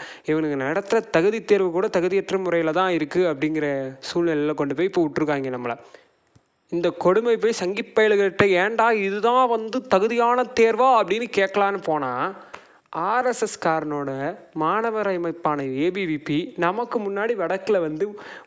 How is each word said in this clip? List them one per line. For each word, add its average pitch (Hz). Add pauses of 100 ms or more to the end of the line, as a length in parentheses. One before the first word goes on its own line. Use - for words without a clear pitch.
(300)
இவனுங்க 156
நடத்துற 170
தகுதி 196
தேர்வு 190
கூட 190
தகுதியற்ற 185
முறையில 165
தான் 180
இருக்கு 160
அப்படிங்கிற 139 (180)
சூழ்நிலையில 156
கொண்டு 139
போய் 160
இப்போ 180
விட்டுருக்காங்க 143
நம்மள. 123 (880)
இந்த 170
கொடுமை 226
போய் 214
சங்கி 196
பயலுகிட்ட, 202
"ஏன்டா 214
இதுதான் 220
வந்து 226
தகுதியான 233
தேர்வா?" 226
அப்படின்னு 208 (100)
கேட்கலான்னு 196
போனா, 147 (540)
ஆர் 220
எஸ் 240
எஸ் -
காரனோட 147 (160)
மாணவர் 208
அமைப்பான 170
ஏ 135
பி 185
வி 156
பி 156
நமக்கு 214
முன்னாடி 202
வடக்குல 190
வந்து 170 (280)